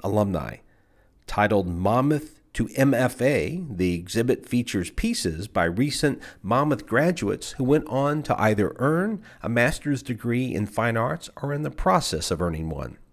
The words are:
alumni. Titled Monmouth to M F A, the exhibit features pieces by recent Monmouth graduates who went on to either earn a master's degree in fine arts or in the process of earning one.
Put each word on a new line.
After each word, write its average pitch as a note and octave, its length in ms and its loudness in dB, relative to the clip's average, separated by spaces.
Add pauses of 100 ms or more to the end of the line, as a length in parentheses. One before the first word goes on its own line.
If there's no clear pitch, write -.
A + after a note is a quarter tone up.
alumni. F#2 540 0 (680)
Titled G#2 400 2
Monmouth A#2+ 760 0 (120)
to - 240 -2
M C3+ 180 4
F B2 260 0
A, C3 480 0
the F2+ 260 0
exhibit A2 540 0
features A#2 420 0
pieces G2 580 -4
by F#2 160 0
recent C3 580 0 (180)
Monmouth B2+ 460 0
graduates A#2+ 680 0
who C3 120 -4
went D3 240 2
on C#3+ 340 0
to - 180 -2
either G#2 360 2
earn F3 480 0 (180)
a - 60 -4
master's B2+ 560 0
degree B2 500 -2
in G2+ 120 0
fine A2+ 300 0
arts C3+ 320 -2 (140)
or C#3+ 100 -4
in D3 100 -4
the D#3 100 -6
process - 580 0
of E2 100 -2
earning D#2+ 280 -2
one. C#2 280 -8 (160)